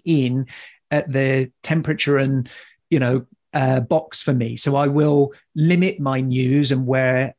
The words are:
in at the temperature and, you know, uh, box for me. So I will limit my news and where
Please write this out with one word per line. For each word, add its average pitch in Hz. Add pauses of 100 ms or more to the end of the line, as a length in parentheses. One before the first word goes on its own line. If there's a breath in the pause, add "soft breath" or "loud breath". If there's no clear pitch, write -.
in 135 (460 loud breath)
at 147
the 135 (120)
temperature 151
and, 135 (440 loud breath)
you 156
know, 127 (300)
uh, 131
box -
for 143
me. 117
So 139
I 143
will 143 (220 loud breath)
limit 175
my 135
news 131
and 131
where 131